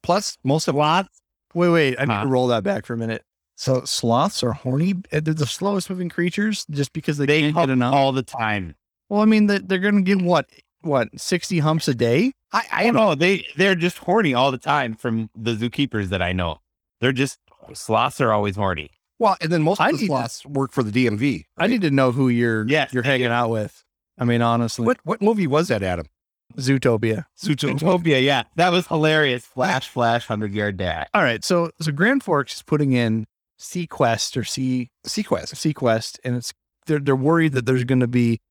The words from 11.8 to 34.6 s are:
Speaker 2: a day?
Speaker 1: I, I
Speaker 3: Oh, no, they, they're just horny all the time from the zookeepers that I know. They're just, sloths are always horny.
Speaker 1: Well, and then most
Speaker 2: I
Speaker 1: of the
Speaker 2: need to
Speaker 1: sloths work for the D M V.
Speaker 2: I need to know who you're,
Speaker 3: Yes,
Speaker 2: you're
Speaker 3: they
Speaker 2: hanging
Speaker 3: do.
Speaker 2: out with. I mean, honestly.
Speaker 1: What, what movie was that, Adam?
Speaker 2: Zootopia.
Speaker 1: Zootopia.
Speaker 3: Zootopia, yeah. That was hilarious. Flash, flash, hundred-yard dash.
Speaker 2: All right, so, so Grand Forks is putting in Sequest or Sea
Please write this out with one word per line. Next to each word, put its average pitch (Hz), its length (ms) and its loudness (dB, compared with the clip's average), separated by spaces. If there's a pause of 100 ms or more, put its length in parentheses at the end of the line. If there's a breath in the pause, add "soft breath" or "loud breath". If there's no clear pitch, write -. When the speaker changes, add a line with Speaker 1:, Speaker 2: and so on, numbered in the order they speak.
Speaker 2:
a 135 60 0
day? 123 380 2 (200)
Speaker 1:
I, 202 180 0
I 208 180 0
Speaker 3:
Oh, 240 40 2
no, 214 240 4
they, 175 280 0 (120)
they're 190 180 4
just 175 240 -2
horny 180 340 0
all 131 200 2
the 127 60 -8
time 135 360 -2
from 113 400 -4
the 113 220 -4
zookeepers 113 540 -2
that 92 120 -2
I 90 100 -2
know. 87 280 -4 (400)
They're 123 120 2
just, 131 260 -2 (360)
sloths 117 460 -2
are 113 120 2
always 104 220 0
horny. 90 360 -4 (280)
Speaker 1:
Well, 202 220 2
and 165 100 -4
then 170 120 2
most 170 180 0
Speaker 2:
I 180 80 2
Speaker 1:
of - 80 0
the - 60 -4
Speaker 2:
need 208 40 -2
to 160 60 -2
Speaker 1:
sloths 123 340 -6
work 135 240 -4
for 131 140 0
the 107 80 -4
D 123 160 2
M 107 100 -2
V. 120 280 -2 (100)
Speaker 2:
I 175 100 0
need 233 160 0
to 156 80 0
know 131 220 4
who 131 160 2
you're, 117 400 2
Speaker 3:
Yes, 143 240 0
Speaker 2:
you're 123 100 -2
Speaker 3:
they 123 80 -2
Speaker 2:
hanging 123 160 2
Speaker 3:
do. 117 60 0
Speaker 2:
out 120 180 0
with. 107 340 -6 (340)
I 123 60 -2
mean, 120 180 2
honestly. 117 440 0
Speaker 1:
What, 247 180 2
what 190 160 -4
movie 202 280 2
was 156 200 2
that, 98 140 -2
Adam? 87 240 -4 (500)
Speaker 2:
Zootopia. 123 680 0 (140)
Speaker 1:
Zootopia. 139 400 -2
Speaker 3:
Zootopia, 160 440 2
yeah. 131 220 2 (120)
That 175 140 4
was 175 160 0
hilarious. 156 580 0
Flash, 135 440 -4
flash, 120 380 0
hundred-yard 104 500 -2
dash. 82 380 -4
Speaker 2:
All 202 80 4
right, 117 220 0
so, 170 260 0 (100)
so 156 120 -4
Grand 226 300 2
Forks 147 340 -2
is - 60 -16
putting 147 300 0
in 113 340 0 (340)
Sequest - 760 -2
or 113 80 -4
Sea 127 460 -4 (160)